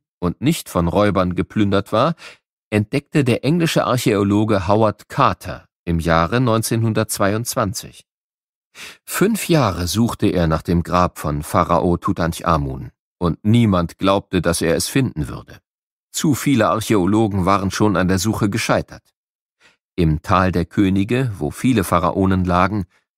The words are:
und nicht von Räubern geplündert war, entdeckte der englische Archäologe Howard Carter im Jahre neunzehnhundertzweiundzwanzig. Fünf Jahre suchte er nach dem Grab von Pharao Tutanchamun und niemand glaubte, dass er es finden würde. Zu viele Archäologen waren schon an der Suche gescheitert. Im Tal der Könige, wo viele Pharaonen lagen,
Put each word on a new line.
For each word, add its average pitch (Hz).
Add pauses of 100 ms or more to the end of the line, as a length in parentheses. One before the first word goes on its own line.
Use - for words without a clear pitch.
(200)
und 87
nicht 147
von 85
Räubern 92
geplündert 98
war, 135 (540)
entdeckte 131
der 123
englische 160
Archäologe 101
Howard 107
Carter - (160)
im 85
Jahre 85
neunzehnhundertzweiundzwanzig. 110 (1000)
Fünf -
Jahre 101
suchte 107
er 90
nach 78
dem 87
Grab 87
von 73
Pharao 87
Tutanchamun 78 (280)
und 85
niemand 104
glaubte, 95
dass 82
er 82
es -
finden 107
würde. - (520)
Zu 156
viele 113
Archäologen 101
waren 95
schon 107
an 90
der 95
Suche 104
gescheitert. - (840)
Im 78
Tal 92
der 87
Könige, 101
wo 71
viele 117
Pharaonen 92
lagen, 92 (320)